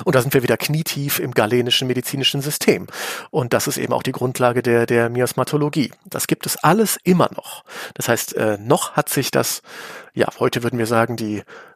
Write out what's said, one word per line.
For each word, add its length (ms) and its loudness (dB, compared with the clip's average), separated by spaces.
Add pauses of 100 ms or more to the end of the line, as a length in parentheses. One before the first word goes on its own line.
Und 120 2
da 60 6
sind 120 -2
wir 100 4
wieder 140 2
knietief 640 -2
im 120 -4
galenischen 560 2
medizinischen 540 -2
System. 460 0 (440)
Und 220 -2
das 140 2
ist 100 -2
eben 160 -2
auch 100 0
die 80 -2
Grundlage 520 0
der, 220 4
der 240 2
Miasmatologie. 840 0 (100)
Das 240 -6
gibt 180 -2
es 120 -4
alles 480 2
immer 280 4
noch. 300 -14 (300)
Das 160 -6
heißt, 260 0
äh, 240 0
noch 380 0
hat 100 0
sich 240 -2
das, 300 0 (520)
ja, 140 2 (120)
heute 220 0
würden 180 -2
wir 80 0
sagen, 280 2
die, 280 -4 (320)